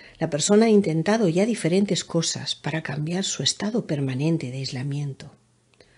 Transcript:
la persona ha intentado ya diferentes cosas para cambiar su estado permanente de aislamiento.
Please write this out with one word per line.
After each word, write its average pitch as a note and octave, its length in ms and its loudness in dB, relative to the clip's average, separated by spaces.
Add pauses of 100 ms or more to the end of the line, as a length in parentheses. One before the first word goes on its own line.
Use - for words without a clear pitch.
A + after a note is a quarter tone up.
(180)
la D#3+ 100 -2
persona G3+ 380 4
ha - 20 4
intentado G3 640 4
ya F3+ 160 2
diferentes G3 580 0
cosas D3+ 500 -4
para D#3 280 -6
cambiar D#3 420 -4
su - 180 -4
estado G#3 440 -2
permanente C#3+ 640 0
de C3 80 -8
aislamiento. C#3 760 -6 (640)